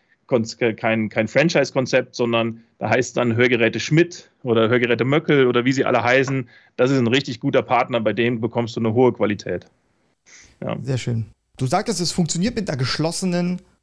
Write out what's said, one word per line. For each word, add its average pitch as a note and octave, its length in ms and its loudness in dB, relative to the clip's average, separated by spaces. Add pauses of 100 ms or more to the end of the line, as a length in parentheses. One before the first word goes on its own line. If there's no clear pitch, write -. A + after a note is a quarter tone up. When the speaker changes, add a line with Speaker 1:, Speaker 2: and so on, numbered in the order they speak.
(260)
Speaker 1:
Konz-, A2+ 320 -2
ke-, A#2 160 0
kein, A2 360 -2
kein A2 180 -2
Franchise-Konzept, C#3 880 0
sondern A#2 480 -2 (160)
da A2 100 -6
heißt A#2+ 260 0
dann A#2+ 200 0
Hörgeräte A#2 440 2
Schmidt E3+ 520 0 (100)
oder A2+ 260 2
Hörgeräte A#2+ 380 2
Möckel C#3+ 400 2
oder A#2+ 180 2
wie C3 100 2
sie C3+ 120 0
alle A#2+ 160 2
heißen. C3 480 0 (260)
Das B2+ 140 2
ist C#3 80 2
ein B2 100 2
richtig B2 320 0
guter C3+ 220 0
Partner, A#2+ 380 0
bei G#2+ 140 0
dem A#2 280 0
bekommst A#2 360 -4
du - 20 -6
eine A2+ 160 -2
hohe B2 180 4
Qualität. G#2 540 -4 (920)
Ja. A2 220 -8
Speaker 2:
Sehr B2+ 160 -4
schön. A#2 280 -4 (320)
Du C3 100 -4
sagtest, F3+ 340 -2
es E3+ 100 -4
funktioniert F3 440 -2
mit G#3 120 -4
einer D3+ 100 -6
geschlossenen F3 840 -4 (220)